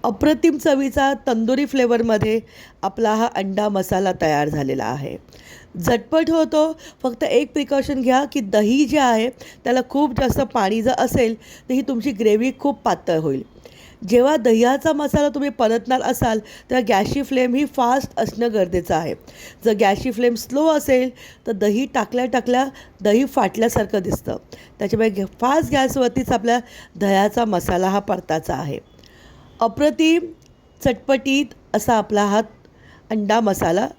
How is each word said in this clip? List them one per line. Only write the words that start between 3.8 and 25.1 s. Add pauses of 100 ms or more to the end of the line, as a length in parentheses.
तयार
झालेला
आहे. (640)
झटपट
होतो. (240)
फक्त
एक
प्रिकॉशन
घ्या
की
दही
जे
आहे (340)
त्याला (100)
खूप
जास्त
पाणी
जर
असेल
तर
ही
तुमची
ग्रेव्ही
खूप
पातळ
होईल. (680)
जेव्हा
दह्याचा
मसाला
तुम्ही
परतणार
असाल
तेव्हा
गॅसची
फ्लेम
ही
फास्ट
असणं
गरजेचं
आहे. (520)
जर
गॅसची
फ्लेम
स्लो
असेल (380)
तर
दही
टाकल्या
टाकल्या (340)
दही
फाटल्यासारखं
दिसतं. (420)
त्याच्यामुळे
गॅ-, (160)